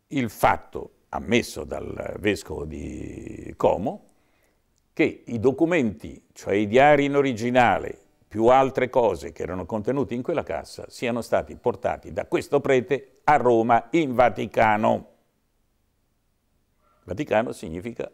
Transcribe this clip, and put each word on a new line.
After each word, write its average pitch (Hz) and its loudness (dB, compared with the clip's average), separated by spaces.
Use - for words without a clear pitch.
il 131 -2
fatto, - -2
ammesso 78 -2
dal 69 -10
vescovo 87 -4
di 73 -12
Como, 117 -4
che - -2
i 117 -6
documenti, 131 0
cioè - -4
i 104 2
diari 143 6
in 139 0
originale, 120 2
più 110 0
altre 127 4
cose 92 0
che - -10
erano 90 -6
contenute 113 -4
in 120 -4
quella 135 -4
cassa, - -10
siano 120 -6
stati 90 -2
portati 90 -4
da 80 -6
questo - 0
prete 131 -2
a 151 6
Roma, 120 4
in 151 0
Vaticano. 113 2
Vaticano 107 0
significa 92 -10